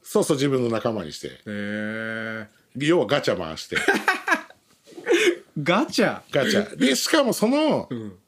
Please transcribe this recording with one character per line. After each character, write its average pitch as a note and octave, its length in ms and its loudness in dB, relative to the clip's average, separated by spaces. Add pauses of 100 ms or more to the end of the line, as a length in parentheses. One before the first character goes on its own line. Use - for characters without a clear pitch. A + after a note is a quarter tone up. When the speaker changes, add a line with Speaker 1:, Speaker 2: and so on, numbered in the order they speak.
Speaker 1:
そ - 180 0
う F3 40 2
そ D#3+ 100 2
う、 - 20 2
自 C#3 120 2
分 C3 140 2
の A#2 80 0
仲 A2+ 220 0
間 G2+ 120 -4
に D2+ 80 -10
し - 60 -14
て。 - 100 -12
Speaker 2:
へ C2 40 -12 (140)
え。 A2 1000 -8 (300)
Speaker 1:
要 D3+ 240 2
は B2 60 2
ガ C3+ 140 2
チ A#2 120 0
ャ G2 40 0
回 D#2+ 220 -8
し - 80 -14
て。 - 100 -6 (800)
Speaker 2:
<laughs> - 1040 -2
ガ F3 260 2
チ - 180 2
ャ？ A2 160 -2 (100)
Speaker 1:
ガ C3+ 180 2
チ - 80 2
ャ。 G#2 200 -2
で、 B3+ 180 4
し - 140 -2
か D4 160 4
も A3 80 2
そ G#3+ 160 2
の、 C#4 420 2
Speaker 2:
う C3+ 40 -6
ん。 G#2+ 180 -8 (160)